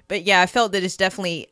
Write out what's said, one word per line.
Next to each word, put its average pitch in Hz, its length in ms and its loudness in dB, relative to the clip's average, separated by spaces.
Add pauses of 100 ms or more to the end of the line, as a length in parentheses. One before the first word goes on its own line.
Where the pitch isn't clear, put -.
But 190 160 -6
yeah, 190 180 4
I 185 40 6
felt 226 260 0
that 190 120 -2
it's 185 120 -4
definitely, 185 560 -4